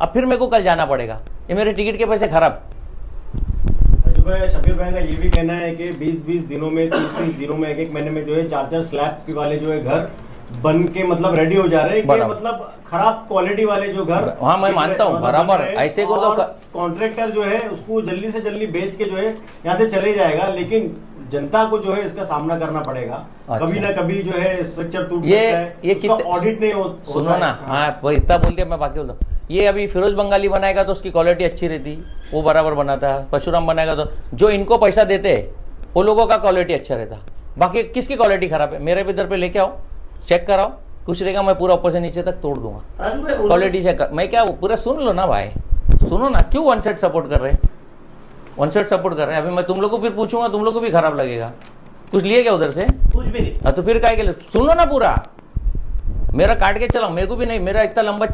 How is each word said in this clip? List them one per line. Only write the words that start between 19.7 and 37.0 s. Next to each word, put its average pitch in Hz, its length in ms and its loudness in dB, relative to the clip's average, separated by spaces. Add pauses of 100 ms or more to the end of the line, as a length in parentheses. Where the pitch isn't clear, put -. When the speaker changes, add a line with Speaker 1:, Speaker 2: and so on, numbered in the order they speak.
Speaker 2:
से 220 120 2
चले 196 240 0
जाएगा, 175 340 0
लेकिन 185 500 -2 (340)
जनता 143 340 0
को 214 140 -2
जो 190 140 -2
है 202 120 -4
इसका 190 180 -8
सामना 160 360 -4
करना 151 200 -4
पड़ेगा। 123 460 -8 (240)
Speaker 1:
अच्छा। 123 160 -2
Speaker 2:
कभी 196 140 -2
ना 196 120 -2
कभी 185 300 -2
जो 180 100 -4
है 180 320 -2
structure 170 400 -6
टूट 170 220 -4
Speaker 1:
ये, 214 200 4
Speaker 2:
सकता 226 140 2
है, 170 260 -8
Speaker 1:
ये 190 80 4
Speaker 2:
उसका 208 220 0
Speaker 1:
कित-, 175 120 -2
Speaker 2:
audit 214 340 -2
नहीं 214 120 2
हो-, 190 320 -6
Speaker 1:
सुनो 147 140 -4
Speaker 2:
होता 165 140 0
है। 180 60 2
Speaker 1:
ना, 139 220 -2
Speaker 2:
हाँ। 135 160 -4
Speaker 1:
हाँ, 147 260 -2
वो 143 80 0
इतना 160 260 2
बोल 170 160 2
के 139 120 -2
मैं 160 140 -4
बाकी 147 200 -4
बोलता 127 140 -8
हूँ। - 260 -2 (120)
ये 196 160 2
अभी 202 200 0
फिरोज 196 260 0
बंगाली 202 360 2
बनाएगा 196 340 2
तो 196 80 -2
उसकी 190 200 -6
quality 170 320 2
अच्छी 170 240 -2
रहती, 151 300 -6 (360)
वो 151 80 0
बराबर 156 320 4
बनाता 139 340 0
है। 135 220 -2
परशुराम 165 380 0
बनाएगा 160 260 2
तो 147 120 -2 (280)
जो 185 160 4
इनको 208 280 2
पैसा 214 260 6
देते 190 300 2
हैं 104 160 0 (440)
वो 180 100 4
लोगों 214 220 4
का 220 120 4
quality 185 360 2
अच्छा 135 220 -4
रहता, 110 220 -6 (400)